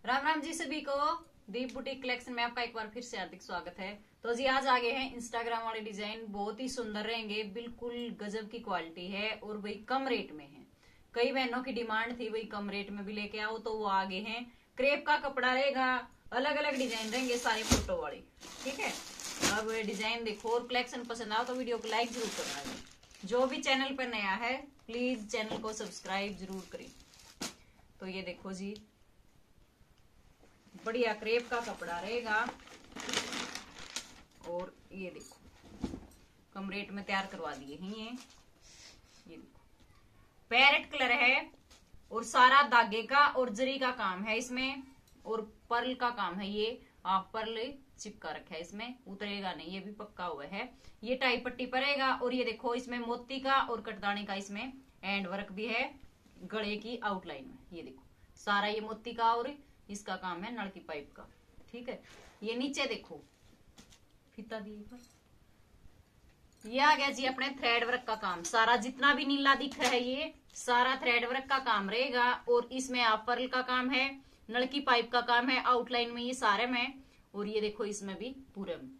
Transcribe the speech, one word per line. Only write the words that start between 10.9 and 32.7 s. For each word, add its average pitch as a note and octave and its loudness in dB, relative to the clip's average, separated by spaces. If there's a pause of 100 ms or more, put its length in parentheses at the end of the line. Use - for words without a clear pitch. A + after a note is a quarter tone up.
कई A#3+ 4
बहनों B3+ 0
की C4 -4
demand A#3 -2
थी A3 -2
वही A3 -2
कम G3+ -6
rate G3+ -4
में G3+ -8
भी G#3 -6
लेके G#3 -6
आओ, A3 -2
तो A3 -4
वो G#3+ -2
आ F#3+ 4
गए F#3+ -4
हैं। A3+ -6 (340)
Crepe C#4+ 4
का D4 6
कपड़ा C4 2
रहेगा, C4 4 (460)
अलग C#4 2
अलग D4 0
design A3 0
रहेंगे B3 2
सारे A3+ 2
photo F#3 4
वाले, - -6 (420)
ठीक C#4 -4
है। - 0 (640)
अब A3 0 (120)
design A3 -2
देखो G#3+ -4
और A#3+ 2
collection B3 -2
पसंद A3+ -6
आओ A3+ 2
तो B3 -2
video A#3+ -2
को A3 -6
like A#3+ 2
जरूर A3+ -2
करना D#3 -4
है। B2+ -8 (460)
जो B3 4
भी D4+ -2
channel C4+ 2
पर C4 -2
नया G3+ 0
है A#3+ -2 (300)
please A#3+ -2
channel A3 -4
को G#3+ -6
subscribe G3 -4
जरूर F#3+ -10
करें। - -12 (1120)
तो F#3+ -10
ये F#3+ -6
देखो F#3 -8
जी G3 -6 (2000)
बढ़िया A3+ 2
क्रेप A3+ 0
का A#3+ 0
कपड़ा F3 -6
रहेगा A3 -2 (2250)